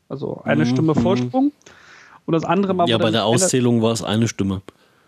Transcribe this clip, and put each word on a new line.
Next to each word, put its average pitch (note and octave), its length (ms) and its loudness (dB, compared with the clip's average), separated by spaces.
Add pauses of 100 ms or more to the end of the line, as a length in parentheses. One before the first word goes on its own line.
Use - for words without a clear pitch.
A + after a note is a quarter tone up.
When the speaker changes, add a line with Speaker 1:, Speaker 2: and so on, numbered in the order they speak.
Speaker 1:
also - 340 -8
eine C#3+ 220 0
Speaker 2:
Mhm. A#2+ 40 -2
Speaker 1:
Stimme D3+ 240 2
Vorsprung. B2 600 0 (720)
Und D#3+ 80 -2
das D#3+ 100 0
andere F#3 320 0
Mal F3 140 0
Speaker 2:
Ja, A2+ 60 2
Speaker 1:
wurde A2 100 0
Speaker 2:
bei A2 60 2
der A2+ 100 0
Speaker 1:
mit G2 40 0
einer - 0 -
Speaker 2:
Auszählung A#2+ 560 2
war A2+ 120 2
es G2+ 100 -6
eine A2 240 0
Stimme. G2 340 -4 (460)